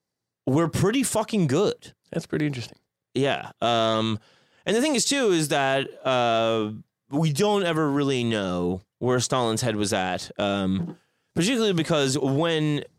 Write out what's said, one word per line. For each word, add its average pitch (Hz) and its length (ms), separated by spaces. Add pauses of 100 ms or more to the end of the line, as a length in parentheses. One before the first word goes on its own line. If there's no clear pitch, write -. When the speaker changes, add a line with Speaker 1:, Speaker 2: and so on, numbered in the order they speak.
(480)
Speaker 1:
were 156 200
pretty 220 360
fucking 220 440
good. - 460 (180)
Speaker 2:
That's 170 140
pretty 156 220
interesting. 131 320 (340)
Speaker 1:
Yeah. 131 380 (100)
Um, 113 580 (460)
and 196 100
the 233 60
thing 302 140
is, 208 100
too, 277 260
is 160 180
that, 135 380 (180)
uh, 113 680 (380)
we 156 220
don't 202 320
ever 160 260
really 139 360
know 95 560 (180)
where 123 200
Stalin's 117 420
head 117 140
was 104 180
at, 90 460
um, 98 580 (380)
particularly 214 380
because 151 440
when 151 680 (160)